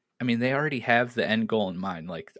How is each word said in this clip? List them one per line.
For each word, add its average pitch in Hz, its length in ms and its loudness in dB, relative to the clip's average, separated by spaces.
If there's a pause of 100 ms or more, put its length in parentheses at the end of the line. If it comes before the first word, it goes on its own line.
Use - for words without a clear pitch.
(200)
I - 40 -4
mean, 120 140 2
they 127 160 2
already 143 260 0
have 120 340 2
the 101 140 0
end 110 200 2
goal 107 200 0
in 90 80 -6
mind. 90 320 -6
Like, 82 320 -12